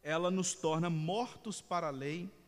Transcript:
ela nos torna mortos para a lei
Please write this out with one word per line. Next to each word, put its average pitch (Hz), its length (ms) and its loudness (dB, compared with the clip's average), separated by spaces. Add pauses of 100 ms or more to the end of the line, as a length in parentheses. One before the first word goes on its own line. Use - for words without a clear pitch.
ela 165 280 2
nos 185 240 2
torna 160 340 2
mortos 180 720 -2
para 170 280 -2
a - 20 0
lei 147 400 -4 (180)